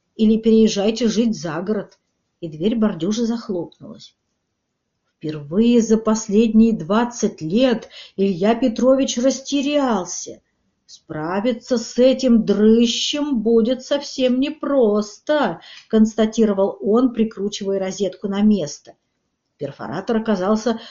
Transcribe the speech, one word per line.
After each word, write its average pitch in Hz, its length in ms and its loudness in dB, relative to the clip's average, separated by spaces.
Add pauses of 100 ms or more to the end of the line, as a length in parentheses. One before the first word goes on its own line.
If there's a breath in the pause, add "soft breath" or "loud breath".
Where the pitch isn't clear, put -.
(160)
или 220 220 4
переезжайте 220 680 2
жить 208 280 0
за 156 260 -8
город". 196 360 -6 (420)
И 175 100 -10
дверь 165 260 -2
бордюжи 214 500 -2
захлопнулась. 202 920 -8 (1000)
Впервые 160 640 0
за 214 160 2
последние 220 760 2
двадцать 208 680 -2
лет 220 480 0 (260 loud breath)
Илья 196 380 0
Петрович 262 640 0
растерялся. 262 1200 -2 (480)
"Справиться 202 880 -4
с - 200 -10
этим 254 480 4
дрыщем 233 960 2
будет 233 420 2
совсем 254 560 -2
непросто", 262 1200 0 (300 loud breath)
констатировал 220 880 2
он, 240 340 0
прикручивая 202 640 -4
розетку 190 520 -6
на 196 120 -4
место. 208 520 0 (640)
Перфоратор 139 600 -6
оказался 220 600 -2 (120 loud breath)